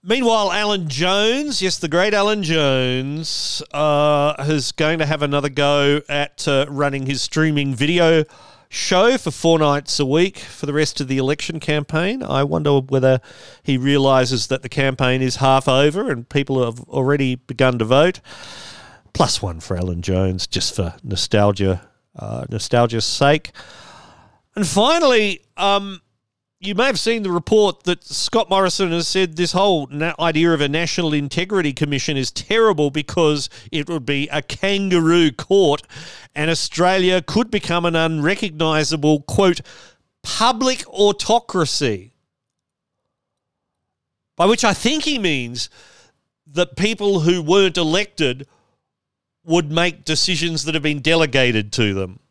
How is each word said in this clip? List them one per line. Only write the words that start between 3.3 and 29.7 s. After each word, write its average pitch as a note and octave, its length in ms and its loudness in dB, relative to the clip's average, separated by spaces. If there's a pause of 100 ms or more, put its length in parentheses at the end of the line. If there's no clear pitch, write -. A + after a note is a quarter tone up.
uh, D3 640 2
is C#3+ 320 -2
going D#3+ 280 0
to D#3 60 0
have D3 160 -2
another C#3+ 280 0
go C#3+ 580 2
at, C#3+ 400 -4
uh, C#3 220 2
running C#3 360 -2
his C3+ 160 -4
streaming D3 540 0
video D#3+ 480 4 (460)
show A3+ 480 2
for - 120 -4
four E3 300 2
nights D3 400 0
a C#3+ 60 2
week E3 340 0
for - 280 -12
the D3 60 -4
rest D3+ 280 -2
of C3 80 -6
the C3 80 0
election D3 420 -4
campaign. D#3+ 640 -4
I C3+ 200 0
wonder D3 360 2
whether C3 400 2 (420)
he C#3 160 0
realises C3 720 2
that C3 140 -4
the B2+ 80 -12
campaign C3+ 520 0
is B2+ 160 -2
half C3+ 300 4
over D3 420 2
and A#2+ 200 -6
people C3+ 340 0
have A#2 240 -4
already C3+ 480 0
begun B2+ 440 0
to A2 60 -8
vote. C#3+ 360 2 (880)
Plus - 300 0
one E2+ 180 -8
for F#2 160 -8
Alan F2 260 -4
Jones, F#2 460 -2
just - 300 -6
for E2+ 160 -4 (100)
nostalgia, G2 760 0 (360)
uh, - 300 -10
nostalgia's A2+ 580 0
sake. C#3+ 460 0 (1040)
And G3+ 100 -2
finally, A#3 760 2 (160)
um, G3 440 -2 (600)
you G3 140 -6
may A#3 120 2
have A#3+ 120 -2
seen A3+ 240 0
the F#3+ 80 -2
report G3+ 540 2
that F3 180 -2
Scott - 460 -2
Morrison F#3+ 420 0
has E3+ 160 -2
said F#3 300 -2
this F3 160 -2
whole F3+ 340 2